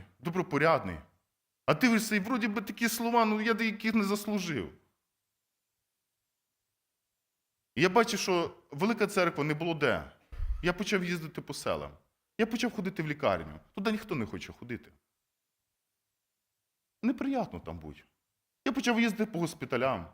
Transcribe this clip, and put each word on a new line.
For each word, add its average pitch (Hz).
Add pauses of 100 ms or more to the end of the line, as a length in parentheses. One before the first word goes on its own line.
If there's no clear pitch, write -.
(200)
добропорядний. 147 (680)
А 139
дивишся, 220
і 202
вроді 226
би 202
такі 220
слова, 233
ну 214
я 226
яких 220
не 220
заслужив. 190 (3000)
І -
я 180
бачив, 226
що 175 (160)
велика 202
церква 175
не 151
було 165
де. 110 (520)
Я 170
почав 190
їздити 170
по -
селам. 73 (460)
Я 220
почав 226
ходити 185
в 151
лікарню. 90 (160)
Туди 208
ніхто 214
не 113
хоче 92
ходити. - (2000)
Неприятно 254
там 82
будь. 78 (600)
Я 269
почав 233
їздити 214
по 170
госпіталям. 127